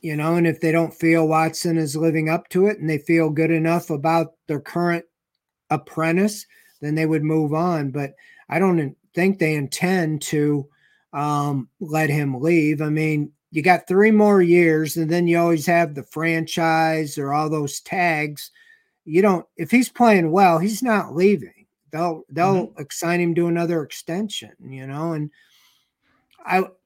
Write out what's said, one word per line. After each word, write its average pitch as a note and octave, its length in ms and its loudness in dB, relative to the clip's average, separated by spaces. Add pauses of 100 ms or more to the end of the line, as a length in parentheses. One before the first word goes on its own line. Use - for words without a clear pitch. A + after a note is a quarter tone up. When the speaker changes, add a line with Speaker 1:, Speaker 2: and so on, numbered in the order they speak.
Speaker 1:
you D#3+ 140 -6
know, D#3 200 0
and E3+ 100 2
if D#3+ 160 0
they D#3+ 100 0
don't E3 220 0
feel E3 340 2
Watson D#3+ 500 0
is D3+ 180 -4
living D#3 340 0
up E3+ 200 -4
to F#3 180 2
it G#3 120 -2
and D#3 100 -4
they D3+ 100 -2
feel E3 300 2
good D#3+ 220 0
enough E3 380 0
about D#3+ 440 -2 (140)
their D3+ 120 -4
current E3+ 440 -2 (680)
apprentice, E3 760 -2 (360)
then D3 140 -4
they D#3+ 100 0
would D#3 180 0
move D#3 300 0
on. D#3 380 -2
But C#3 220 -8 (340)
I D#3+ 120 -4
don't F3+ 200 2
in-, C#3+ 160 -6 (180)
think F#3+ 260 0
they D#3 160 0
intend D#3 680 -2
to, D3 440 -2 (460)
um, C#3+ 540 -2 (120)
let D#3 300 -2
him C#3+ 300 -2
leave. D3+ 420 2
I D3+ 80 -4
mean, D3+ 420 -2 (180)
you D#3 140 -4
got F3 240 4
three G3+ 240 4
more G#3 300 6
years, E3 560 4
and E3 120 -2
then F3 160 0
you E3+ 140 2
always E3+ 260 0
have E3+ 300 2
the C3+ 80 -10
franchise D#3+ 1120 -2
or C#3+ 160 -4
all D3+ 160 0
those D3 300 -6
tags. D#3 720 -4 (540)
You D#3+ 160 2
don't, F#3+ 240 2 (100)
if E3 160 -6
he's A#3+ 180 2
playing G3 420 4
well, F3 280 4
he's G3+ 240 -4
not G#3 320 -2
leaving. F3 500 0 (260)
They'll, E3 380 -4
they'll F3+ 380 0
Speaker 2:
Mm-hmm. - 140 -16
Speaker 1:
ex-, - 180 -14
sign F3 220 0
him E3+ 140 0
to E3+ 120 0
another E3+ 340 -2
extension, E3 800 -8
you C3 260 -16
know, D3+ 280 -8
and D3+ 180 -6 (1120)
I F#3 200 0 (200)